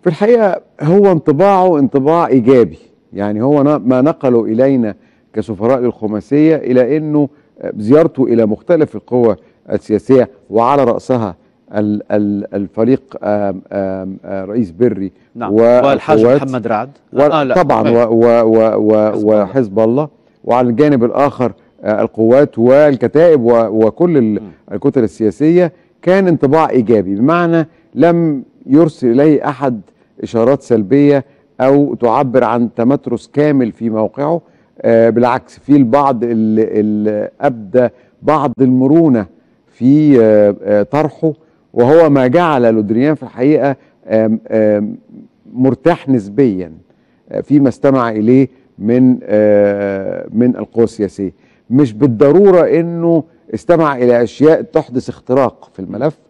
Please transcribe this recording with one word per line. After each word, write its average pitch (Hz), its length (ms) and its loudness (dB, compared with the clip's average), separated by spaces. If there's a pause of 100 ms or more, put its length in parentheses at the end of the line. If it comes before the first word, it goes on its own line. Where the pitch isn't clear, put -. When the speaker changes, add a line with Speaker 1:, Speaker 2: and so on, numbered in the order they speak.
Speaker 1:
في 180 80 0
الحقيقة 208 520 0 (200)
هو 190 300 4
انطباعه 180 680 2
انطباع 143 480 0
إيجابي، 117 500 2 (360)
يعني 104 280 -6
هو 143 220 0
ن-، 147 260 0
ما 127 120 2
نقله 127 440 0
إلينا 117 500 -2 (380)
كسفراء 110 460 -4
للخماسية 120 760 -2
إلى 127 420 -2
أنه 151 320 -2 (480)
زيارته 131 460 0
إلى 113 220 0
مختلف 151 500 -2
القوى 117 400 -2 (360)
السياسية 110 580 0 (200)
وعلى 123 340 0
رأسها 113 520 -4 (400)
ال-، 104 260 -4 (100)
ال-، 104 440 -4
الفريق، 110 460 -2 (220)
آم، 101 380 -4 (100)
آم، 95 540 -8
آه، 95 200 -10
رئيس 104 260 -6
بري 98 400 -4 (240)
Speaker 2:
نعم. 107 180 -8
Speaker 1:
و-، - 40 0
Speaker 2:
والحاج 123 640 2
Speaker 1:
القوات. 123 220 2
Speaker 2:
محمد 127 260 -8
رعد. 110 220 -6 (240)
Speaker 1:
و-، 120 80 0
Speaker 2:
آه، 147 220 2
لا. 127 120 -2
Speaker 1:
طبعًا، 131 340 0
Speaker 2:
آه. 117 200 2
Speaker 1:
و-، 117 360 2
و-، 110 300 2
و-، 107 200 0
و-، 107 160 0
Speaker 2:
حزب 104 140 -4
الله. 104 200 2
Speaker 1:
وحزب 104 340 -4
الله. 120 280 0 (360)
وعلى 123 260 0
الجانب 131 340 0
الآخر، 123 480 -2 (320)
آه، 104 180 -2
القوات 113 580 0
والكتائب 143 840 2
و-، 117 240 2
وكل 110 500 0
ال-، 110 240 -2
Speaker 2:
مم. 104 80 -20 (220)
Speaker 1:
الكتل 117 320 -2
السياسية. 151 680 -2 (300)
كان 190 260 2
انطباع 151 420 0
إيجابي، 107 460 0
بمعنى 165 520 0 (280)
لم 160 480 0 (220)
يرسل 147 460 0
إليه 143 380 2
أحد 127 320 -6 (420)
إشارات 117 380 -2
سلبية 135 640 0 (360)
أو 135 340 2
تعبر 120 480 0
عن 117 300 -2
تمترس 120 600 -4
كامل 139 380 0
في 113 180 -8
موقعه. 135 520 -4 (400)
آه، 117 280 4
بالعكس، 120 500 -2
في 143 160 0
البعض 135 480 0
اللي، 110 560 -2
اللي 104 500 -4 (120)
أبدى 120 460 -2 (340)
بعض 143 300 0 (100)
المرونة 131 640 2 (420)
في، 139 540 2
آه، 104 420 4
آه، 104 200 0
طرحه، 151 500 -4 (400)
وهو 151 360 4
ما 135 180 2
جعل 135 460 2
لودريان 113 420 -2
في - 80 -16
الحقيقة، 131 520 -2 (320)
آم، 110 400 0
آم، 107 500 -2 (560)
مرتاح 131 560 -2
نسبيًا، 101 640 -2 (580)
آه، 104 120 -8
فيما 139 280 0
استمع 127 400 -2
إليه 117 400 0 (300)
من، 123 440 2
آه، 101 1080 -2
من 120 240 0
القوى 104 280 -2
السياسية. 98 500 -6 (360)
مش 123 240 0
بالضرورة 147 680 4
إنه 170 600 0 (300)
استمع 160 420 0
إلى 120 280 2
أشياء 143 380 0
تحدث 127 480 -6
اختراق 123 640 -4
في - 60 -20
الملف 107 380 -8 (120)